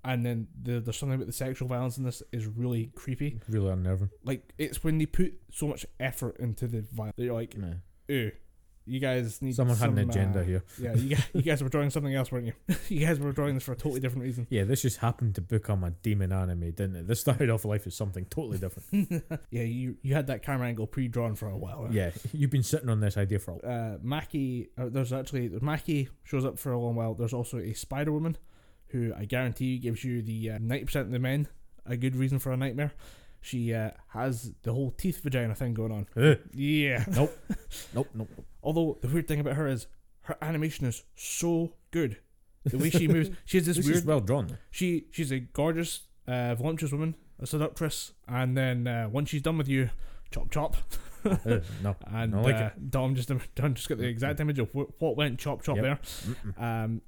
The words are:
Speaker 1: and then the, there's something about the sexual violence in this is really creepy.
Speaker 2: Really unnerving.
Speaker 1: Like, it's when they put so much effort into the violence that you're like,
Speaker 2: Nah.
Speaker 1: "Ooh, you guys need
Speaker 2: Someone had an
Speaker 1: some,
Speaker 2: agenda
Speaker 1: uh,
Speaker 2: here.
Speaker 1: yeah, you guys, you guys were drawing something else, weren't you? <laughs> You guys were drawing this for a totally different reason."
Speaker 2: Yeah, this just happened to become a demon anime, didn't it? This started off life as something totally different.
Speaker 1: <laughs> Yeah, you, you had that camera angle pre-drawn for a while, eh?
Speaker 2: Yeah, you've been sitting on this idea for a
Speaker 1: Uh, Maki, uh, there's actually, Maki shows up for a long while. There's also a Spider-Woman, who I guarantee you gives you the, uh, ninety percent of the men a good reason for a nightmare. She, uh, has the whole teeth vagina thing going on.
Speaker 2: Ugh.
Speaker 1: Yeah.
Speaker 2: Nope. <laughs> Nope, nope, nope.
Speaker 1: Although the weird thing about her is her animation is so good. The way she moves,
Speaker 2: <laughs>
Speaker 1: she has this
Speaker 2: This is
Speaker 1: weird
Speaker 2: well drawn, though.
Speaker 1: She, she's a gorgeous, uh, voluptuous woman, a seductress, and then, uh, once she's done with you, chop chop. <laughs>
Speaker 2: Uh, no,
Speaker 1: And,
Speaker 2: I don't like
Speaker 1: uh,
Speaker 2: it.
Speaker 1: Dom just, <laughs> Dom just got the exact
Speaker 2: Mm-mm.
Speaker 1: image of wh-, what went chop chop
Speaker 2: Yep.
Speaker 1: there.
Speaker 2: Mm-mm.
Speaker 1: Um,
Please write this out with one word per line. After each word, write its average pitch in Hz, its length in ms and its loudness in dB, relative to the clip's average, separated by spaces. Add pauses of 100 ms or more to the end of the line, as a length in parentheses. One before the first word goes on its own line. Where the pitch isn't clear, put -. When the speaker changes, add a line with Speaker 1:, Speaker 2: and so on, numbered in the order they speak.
Speaker 1:
and 123 220 0
then 113 220 0 (140)
the, 120 200 0
there's 113 160 -4
something 135 180 0
about 131 120 -2
the 123 60 -6
sexual 131 360 -4
violence 123 300 -2
in 131 40 -2
this 123 180 -4 (120)
is 113 140 -2
really 113 480 -2
creepy. 139 520 -4
Speaker 2:
Really 104 220 2
unnerving. 92 400 2 (140)
Speaker 1:
Like, - 340 -6
it's - 260 -4
when 160 140 4
they 156 80 4
put - 300 4 (160)
so - 160 -2
much - 180 -4 (140)
effort 123 400 -4
into 120 280 -2
the 117 140 -2
violence 107 360 -6
that 120 60 -2
you're 120 100 0
like, 113 240 -4
Speaker 2:
Nah. 87 180 -6 (360)
Speaker 1:
"Ooh, 120 200 2 (560)
you 127 120 -4
guys 127 420 0
need 131 140 0
Speaker 2:
Someone 120 220 6
had 117 120 4
an 107 80 4
Speaker 1:
some, 101 140 4
Speaker 2:
agenda 95 300 4
Speaker 1:
uh, - 20 2
Speaker 2:
here. 90 200 2 (160)
Speaker 1:
yeah, 120 140 -2
you 131 220 4
guys, 139 180 2
you 180 80 4
guys 147 220 2
were 117 60 0
drawing 143 200 2
something 143 240 0
else, 135 180 0
weren't 123 140 -2
you? 113 80 -2 (160)
<laughs> 175 60 4 (120)
You 156 160 2
guys 160 160 4
were 143 120 0
drawing 143 240 0
this 131 80 -2
for 131 80 -6
a 123 40 -2
totally 131 240 -2
different 127 260 -2
reason." 123 260 -2
Speaker 2:
Yeah, 107 120 4
this 120 200 4
just 120 160 2
happened 113 360 2
to 95 60 -2
become 101 420 2
a 90 60 0
demon 95 420 0
anime, 92 280 2
didn't 87 380 -2
it? 85 100 -8
This 113 120 2
started - 300 4
off 113 160 2
life 104 220 0
as 90 80 -8
something 95 300 -4
totally 107 340 -4
different. 165 640 -2 (160)
Speaker 1:
<laughs> - 100 -16
Yeah, 117 140 -2
you, 123 400 -4
you 135 100 2
had 143 140 2
that 123 160 -4
camera 127 240 0
angle 110 180 -2
pre-drawn 120 480 0
for 104 140 -6
a 98 100 -4
while, 104 300 -8
eh? - 60 -4
Speaker 2:
Yeah, 92 180 2 (200)
you've 143 200 2
been 139 100 4
sitting 127 280 0
on 110 100 2
this 104 180 2
idea 101 220 2
for - 140 -8 (100)
a - 40 -8
Speaker 1:
Uh, 117 300 -4
Maki, 131 720 -4 (100)
uh, 127 120 -4
there's 127 220 0
actually, 127 380 -2
Maki 143 600 0 (140)
shows 131 220 0
up 123 140 -4
for 135 120 -4
a 123 80 0
long 120 140 0
while. 113 220 0
There's 113 180 0
also 120 240 -4
a 110 160 -4
Spider-Woman, 151 640 -2 (520)
who 117 280 0
I 104 80 -4
guarantee 123 480 -2
you 123 60 -2
gives 113 240 -2
you 120 180 -2
the, 110 300 -4
uh, 110 100 -4
ninety 123 240 0
percent 139 220 0
of 104 40 -4
the 127 60 0
men 135 300 2 (400)
a 123 100 -2
good 127 180 2
reason 131 220 2
for 131 140 -2
a 127 60 0
nightmare. 135 340 -2 (500)
She, 117 320 -2
uh, 110 180 0 (180)
has 120 520 -2
the 113 120 0
whole 131 180 0
teeth - 320 -2
vagina 123 320 0
thing 120 180 -2
going 110 180 -2
on. 104 240 -4
Speaker 2:
Ugh. 131 220 8 (160)
Speaker 1:
Yeah. 143 540 2
Speaker 2:
Nope. 151 340 4
<laughs> - 520 -8
Nope, 127 200 0
nope, 110 240 -6
nope. - 80 -14 (180)
Speaker 1:
Although 156 380 2
the 120 60 -2
weird 147 200 2
thing 151 120 0
about 139 180 0
her 151 100 0
is 131 180 -2 (360)
her - 200 -6
animation 156 460 -2
is - 160 -4 (120)
so 170 580 0 (180)
good. 143 260 0 (460)
The 123 160 2
way 151 100 6
she 165 180 6
moves, 160 300 4
Speaker 2:
<laughs> - 80 -14
Speaker 1:
she - 120 2
has 170 100 6
this 175 100 2
Speaker 2:
This 170 80 2
is 143 60 6
Speaker 1:
weird 175 140 4
Speaker 2:
well 151 160 4
drawn, 107 260 2
though. - 100 -6 (140)
Speaker 1:
She, 175 400 0
she's 151 200 -2
a 131 80 0
gorgeous, 160 680 -2 (200)
uh, 123 280 0
voluptuous 151 360 -2
woman, 156 220 0 (260)
a - 60 -6
seductress, - 680 -2 (140)
and 127 300 0
then, 123 300 2
uh, 117 240 0
once 139 180 0
she's 147 140 -2
done 160 160 2
with 143 80 2
you, 135 220 4 (420)
chop - 200 0
chop. 156 300 2
<laughs> - 40 2 (400)
Speaker 2:
Uh, 113 340 4 (220)
no, 101 140 0 (100)
Speaker 1:
And, 104 100 -6
Speaker 2:
I 117 120 0
don't 104 160 2
like 131 120 6
Speaker 1:
uh, 110 200 2
Speaker 2:
it. 139 160 -8
Speaker 1:
Dom 131 240 2
just, 127 140 -2 (140)
<laughs> - 120 -12
Dom 135 180 2
just - 160 -6
got 151 80 -2
the 123 80 0
exact 123 320 -2
Speaker 2:
Mm-mm. 151 40 -2
Speaker 1:
image 151 180 0
of 113 140 0
wh-, - 280 -4
what 156 160 2
went 139 220 2
chop 135 240 -4
chop 147 140 2
Speaker 2:
Yep. 107 60 4
Speaker 1:
there. 139 120 2
Speaker 2:
Mm-mm. - 640 -6
Speaker 1:
Um, 113 460 -2